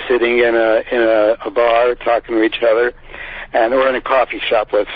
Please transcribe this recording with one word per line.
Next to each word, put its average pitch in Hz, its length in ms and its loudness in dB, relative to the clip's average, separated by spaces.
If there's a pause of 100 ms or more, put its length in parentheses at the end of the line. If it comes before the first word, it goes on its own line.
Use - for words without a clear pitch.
sitting 120 300 0
in 117 160 2
a, 113 380 2
in 123 100 0
a, 110 420 2
a 113 60 -8
bar 117 460 2
talking 117 400 -2
to 110 80 2
each 113 180 -4
other, 117 300 2 (600)
and, 120 200 0
or 131 160 2
in 131 60 0
a 117 60 -6
coffee 120 400 -2
shop, 107 320 -2
let's 104 240 0